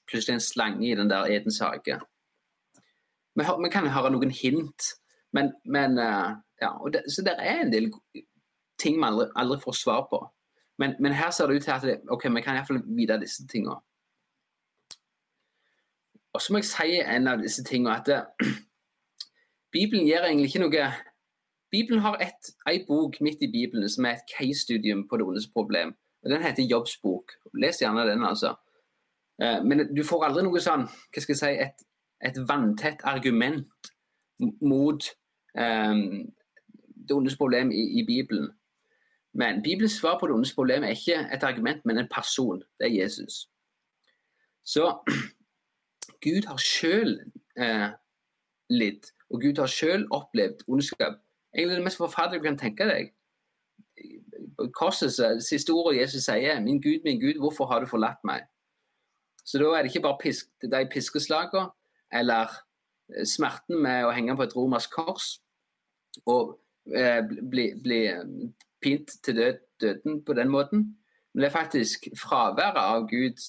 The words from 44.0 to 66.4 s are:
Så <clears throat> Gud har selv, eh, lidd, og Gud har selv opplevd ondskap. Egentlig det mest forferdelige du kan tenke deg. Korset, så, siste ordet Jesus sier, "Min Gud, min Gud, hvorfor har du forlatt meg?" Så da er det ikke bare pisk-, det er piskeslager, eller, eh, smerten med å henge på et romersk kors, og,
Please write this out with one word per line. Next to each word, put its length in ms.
Så 240
<clears throat> 760
Gud 220
har 160
selv, 560
eh, 320
lidd, 420
og 140
Gud 160
har 120
selv 440
opplevd 520
ondskap. 540
Egentlig 200
det 60
mest 140
forferdelige 420
du 40
kan 140
tenke 280
deg. 280
Korset, 360
så, 180
siste 320
ordet 280
Jesus 220
sier, 380
"Min 200
Gud, 220
min 180
Gud, 180
hvorfor 260
har 140
du 100
forlatt 340
meg?" 220
Så 120
da 160
er 80
det 100
ikke 140
bare 180
pisk-, 280
det 120
er 180
piskeslager, 800
eller, 400
eh, 100
smerten 560
med 240
å 60
henge 240
på 80
et 120
romersk 360
kors, 480
og, 340